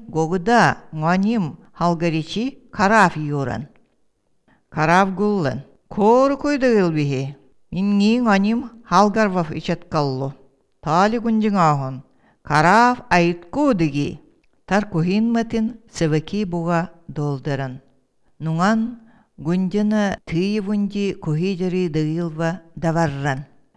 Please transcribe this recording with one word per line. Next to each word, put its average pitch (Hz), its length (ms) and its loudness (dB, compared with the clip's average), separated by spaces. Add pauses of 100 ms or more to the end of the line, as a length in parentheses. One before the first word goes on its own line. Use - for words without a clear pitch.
гогуда, 170 720 2 (140)
ңаним, 180 640 0 (160)
халгаричи, 170 840 -2 (140)
караф 202 460 2
юран. 143 500 -4 (1040)
Караф 180 440 2
гуллан. 175 480 -2 (260)
Кор 254 500 2
койда 285 280 -2
ылбихи. 151 720 0 (320)
Минги 202 500 2
ңаним 226 520 0 (180)
халгарвав 185 600 2
ичаткаллу. 143 840 -4 (480)
Тали 202 380 2
гунжиң 220 360 0
ахун. 139 480 0 (380)
Караф 208 680 4
айтку 175 640 2
диги. 143 460 -2 (460)
Тар 202 240 0
кухин 190 420 0
матин 226 460 -2 (140)
сываки 160 540 -2
буга 170 440 -2 (180)
долдыран. 139 720 -6 (580)
Нуңан 208 580 0 (400)
гунжина 196 880 0
тыйы 202 360 -2
вунди 202 520 -2
кухи 170 440 -4
жери 180 320 -2
дыгылва 160 720 -4 (140)
даварран. 147 680 -2 (320)